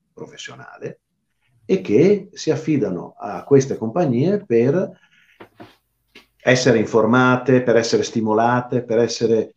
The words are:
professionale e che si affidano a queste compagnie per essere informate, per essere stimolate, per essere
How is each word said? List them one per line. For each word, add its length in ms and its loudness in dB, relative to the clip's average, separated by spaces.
professionale 880 -18
e 160 -2
che 520 2
si 180 -8
affidano 680 -4
a 260 -12
queste 320 2
compagnie 680 -2
per 540 0
essere 400 2
informate, 840 2
per 140 2
essere 260 0
stimolate, 840 -2
per 140 -2
essere 580 -2